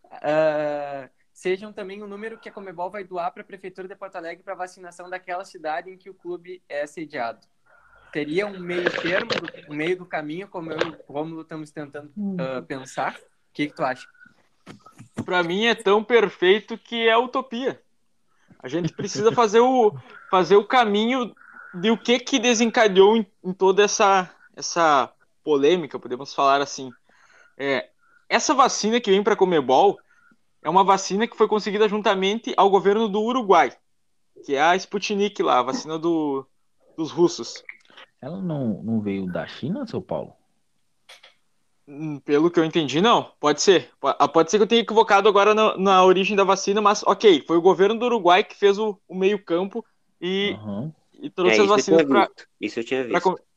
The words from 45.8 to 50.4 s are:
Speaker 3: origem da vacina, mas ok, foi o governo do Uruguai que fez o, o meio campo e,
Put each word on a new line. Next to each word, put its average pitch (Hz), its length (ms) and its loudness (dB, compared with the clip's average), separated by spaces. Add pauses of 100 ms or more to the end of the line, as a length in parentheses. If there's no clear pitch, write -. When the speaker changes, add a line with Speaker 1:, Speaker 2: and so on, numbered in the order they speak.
Speaker 3:
origem 185 300 4
da 196 80 4
vacina, 196 380 0
mas 208 240 0
ok, 196 420 4
foi 160 100 0
o 165 60 2
governo 190 340 4
do 233 100 -4
Uruguai 196 360 4
que - 140 -8
fez 202 220 2
o, 214 280 -6
o 180 80 -18
meio 196 300 0
campo 196 400 -4 (360)
e, 190 380 -4